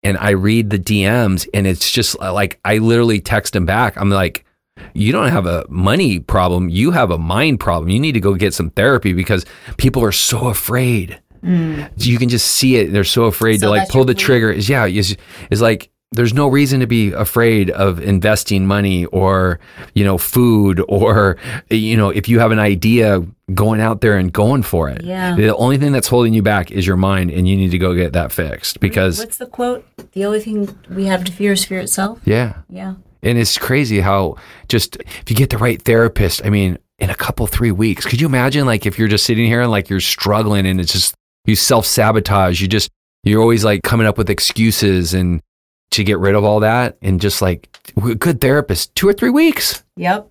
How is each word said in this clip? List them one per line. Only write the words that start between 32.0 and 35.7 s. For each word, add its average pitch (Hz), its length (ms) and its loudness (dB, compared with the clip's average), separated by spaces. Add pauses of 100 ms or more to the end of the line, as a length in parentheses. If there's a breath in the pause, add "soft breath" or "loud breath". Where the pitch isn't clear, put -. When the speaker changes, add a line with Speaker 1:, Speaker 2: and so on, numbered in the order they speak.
Speaker 1:
Yeah. 110 280 0 (160)
Speaker 2:
Yeah. 190 240 -12 (300)
Speaker 1:
And 120 160 2
it's - 180 0
crazy 123 420 0
how 95 360 0 (340 loud breath)
just, - 280 -2
if - 340 -12
you 110 40 0
get 135 140 2
the 117 80 -2
right 117 240 -2